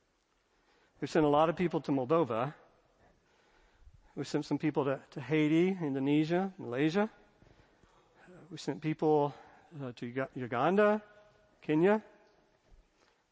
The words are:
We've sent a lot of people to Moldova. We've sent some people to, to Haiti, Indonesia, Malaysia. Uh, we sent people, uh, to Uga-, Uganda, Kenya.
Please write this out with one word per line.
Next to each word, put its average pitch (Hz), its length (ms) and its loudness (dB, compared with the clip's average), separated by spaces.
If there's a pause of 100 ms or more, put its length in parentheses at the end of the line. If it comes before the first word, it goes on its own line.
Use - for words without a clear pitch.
(1000)
We've 143 100 -6
sent 156 160 2
a - 20 4
lot 151 220 4
of 160 60 -2
people 165 260 0
to - 100 -4
Moldova. 135 640 0 (1600)
We've 139 100 -8
sent 147 200 -4
some 147 100 -4
people 147 300 -2
to, 135 120 -2 (120)
to 156 100 -12
Haiti, 156 600 2
Indonesia, 151 760 0
Malaysia. 147 460 -2
Uh, - 1300 -14 (180)
we 160 60 -14
sent - 240 -6
people, 151 540 2 (480)
uh, 123 140 -10
to 120 140 -10
Uga-, 131 240 -6
Uganda, 175 680 2 (580)
Kenya. 185 420 2 (1300)